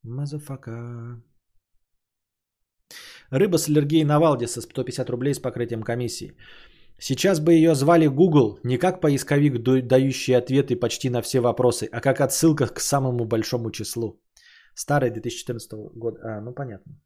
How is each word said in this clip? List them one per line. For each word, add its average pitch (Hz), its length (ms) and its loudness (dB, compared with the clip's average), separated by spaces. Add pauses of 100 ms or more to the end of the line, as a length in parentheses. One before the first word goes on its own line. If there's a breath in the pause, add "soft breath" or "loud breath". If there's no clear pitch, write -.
Мазафака. 120 1200 -12 (2000 loud breath)
Рыба 175 280 2
с 156 100 -2
аллергией 151 360 2
на 151 160 4
Валдиса, 123 420 0
сто - 220 -8
пятьдесят - 260 -8
рублей 131 240 -2
с - 60 -8
покрытием 117 420 -6
комиссии. 117 540 -6 (640 soft breath)
Сейчас 165 420 0
бы 165 120 4
её 160 220 6
звали 156 320 4
Google, 143 580 4
не 123 140 0
как 180 220 0
поисковик, 143 580 2
ду-, 127 240 2
дающий 131 520 2
ответы 123 420 2
почти 120 340 -2
на 120 120 -2
все - 180 0
вопросы, 120 520 2
а 117 80 -8
как 135 200 0
отсылка 147 480 2
к - 120 -10
самому 127 440 -2
большому 113 460 -2
числу. - 520 -8 (520 soft breath)
Старый 135 360 -2
две 107 100 -10
тысячи - 240 -10
четырнадцатого 113 500 -12
года. 113 280 -8
А, 110 180 -10
ну 113 140 -14
понятно. 120 380 -12 (140)